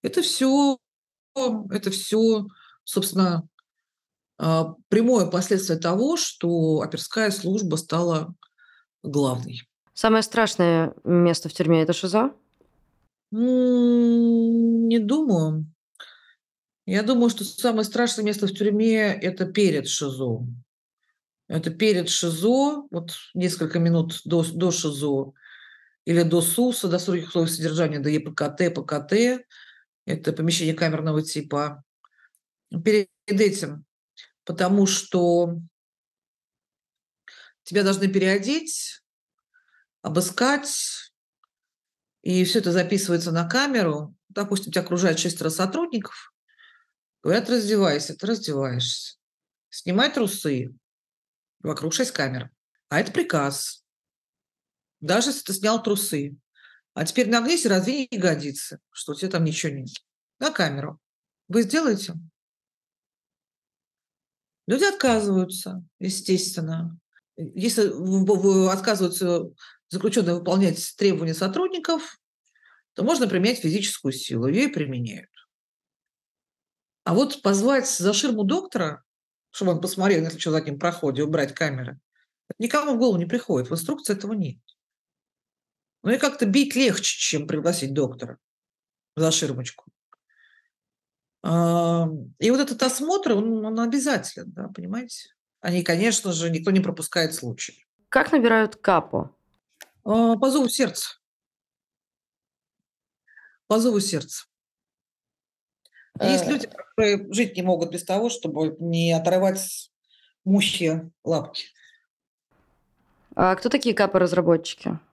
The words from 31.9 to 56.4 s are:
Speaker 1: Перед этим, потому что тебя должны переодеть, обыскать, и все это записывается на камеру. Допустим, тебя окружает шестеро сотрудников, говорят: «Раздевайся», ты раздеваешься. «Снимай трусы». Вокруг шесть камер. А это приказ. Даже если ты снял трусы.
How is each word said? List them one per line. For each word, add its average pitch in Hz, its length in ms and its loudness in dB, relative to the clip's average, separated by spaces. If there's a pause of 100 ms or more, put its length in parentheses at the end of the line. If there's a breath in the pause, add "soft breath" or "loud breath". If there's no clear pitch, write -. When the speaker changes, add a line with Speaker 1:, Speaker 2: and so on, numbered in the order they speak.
Speaker 1:
Перед 214 240 2 (180)
этим, 190 580 0 (600 loud breath)
потому 190 420 2
что 175 680 2 (2000 loud breath)
тебя 202 160 2
должны 190 240 2
переодеть, 196 920 0 (1000)
обыскать, 240 1120 -2 (1120)
и 180 220 2
все 214 140 2
это 180 120 0
записывается 175 600 0
на 165 160 0
камеру. 196 680 0 (140)
Допустим, 196 440 -4
тебя 175 100 0
окружает 175 360 0
шестеро 165 300 -2
сотрудников, 208 840 -4 (880 soft breath)
говорят: 196 260 0
«Раздевайся», 202 640 0
ты 196 120 -8
раздеваешься. 135 880 -4 (520)
«Снимай 240 440 -2
трусы». 147 600 -4 (880)
Вокруг - 320 -6
шесть 254 180 -2
камер. 127 400 -6 (380)
А 147 120 0
это - 120 -4
приказ. 143 640 -2 (1200)
Даже 220 300 0
если - 120 -8
ты 190 100 -6
снял 214 300 0
трусы. 156 540 -4 (580 soft breath)